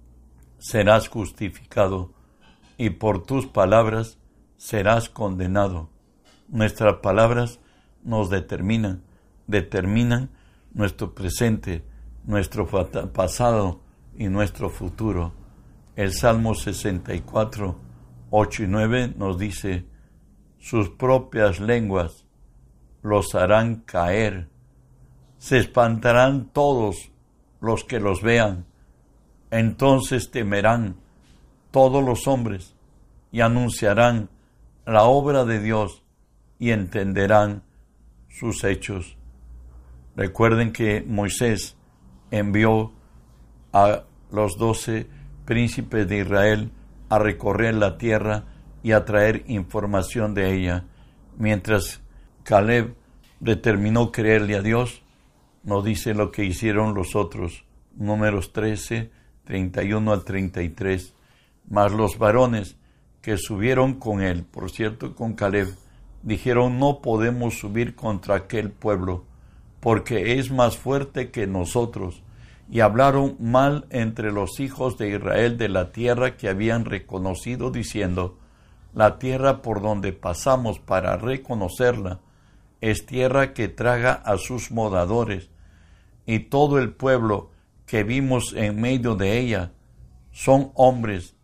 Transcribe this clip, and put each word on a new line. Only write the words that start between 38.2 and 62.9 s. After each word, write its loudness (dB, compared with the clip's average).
sus -6
hechos". -4
Recuerden 0
que -2
Moisés -2
envió 2
a 4
los -2
doce -2
príncipes -2
de 0
Israel 2
a 2
recorrer 0
la 0
tierra 0
y 0
a 6
traer 2
información -2
de 0
ella. -2
Mientras -2
Caleb 2
determinó 2
creerle 2
a -2
Dios, -2
no -2
dice -2
lo 0
que -4
hicieron 0
los -6
otros. -4
Números -2
trece, -4
treinta -4
y -2
uno 0
al 0
treinta -4
y -4
tres. -4
Mas 2
los 0
varones 2